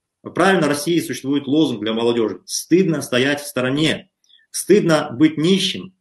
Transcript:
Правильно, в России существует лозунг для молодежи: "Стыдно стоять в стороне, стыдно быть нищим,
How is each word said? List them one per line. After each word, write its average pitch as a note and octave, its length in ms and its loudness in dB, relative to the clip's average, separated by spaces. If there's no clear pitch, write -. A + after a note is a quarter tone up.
Правильно, E3+ 440 2
в - 20 0
России D3+ 320 0
существует C3+ 460 -4
лозунг C3+ 340 2
для A2 140 -4
молодежи: A#2 500 0
"Стыдно D#3+ 560 0
стоять C3 400 -2
в - 60 -14
стороне, C3 640 -2
стыдно D#3+ 600 2
быть D3+ 280 2
нищим, F3 640 -2